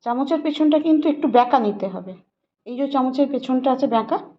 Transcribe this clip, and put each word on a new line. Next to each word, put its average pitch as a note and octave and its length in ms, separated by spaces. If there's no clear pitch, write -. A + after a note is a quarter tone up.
চামচের C#4 400
পেছনটা D#4 400
কিন্তু D#4 280
একটু D4+ 220
বেঁকা B3 220
নিতে G3+ 260
হবে, F#3 200
এই A#3+ 120
যে C#4 140
চামচের C4 400
পেছনটা B3+ 420
আছে C4 180
বেঁকা A3+ 240